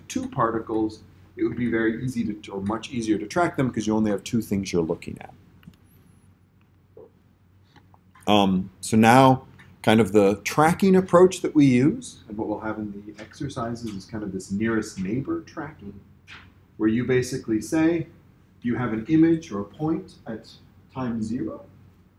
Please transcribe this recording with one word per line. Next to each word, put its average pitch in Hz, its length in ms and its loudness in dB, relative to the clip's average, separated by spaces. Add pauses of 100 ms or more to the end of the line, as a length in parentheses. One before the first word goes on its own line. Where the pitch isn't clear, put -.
two 127 200 -8
particles, 110 760 -4 (360)
it 107 60 -4
would 120 140 -4
be 120 120 -4
very 113 340 -2
easy 117 200 -4 (100)
to, - 200 -16
or 98 80 -8
much 107 280 -6
easier 110 300 -2
to 104 80 -8
track 170 300 -2
them 131 120 0
'cause 110 160 -6
you 107 80 0
only 107 160 2
have 101 140 -4
two 117 180 -2
things 98 300 -4
you're 87 100 2
looking 82 380 -6
at. - 140 -20 (3000)
Um, 95 540 4
so - 160 -4
now, 131 480 8 (400)
kind 110 160 6
of 95 140 2
the 104 320 4
tracking 175 500 4
approach 185 460 4
that - 120 -4
we 147 120 6
use, 135 640 2
and 104 80 -12
what 107 100 -6
we'll 104 140 -6
have 107 180 -8
in 101 260 -10
the 104 160 -18
exercises 117 720 -10
is 95 120 -14
kind 107 180 -10
of 95 80 -10
this 92 180 -10
nearest 110 480 -2
neighbor 139 440 -6
tracking, 165 580 -16 (800)
where 107 120 2
you 117 160 0
basically 123 560 -2
say 160 460 0 (540)
you 120 140 -4
have 120 180 -4
an 110 140 -6
image 160 440 4
or 101 80 -6
a 101 60 -6
point 165 500 -6 (100)
at - 240 -12 (440)
time 117 280 -6
zero, - 440 -8 (540)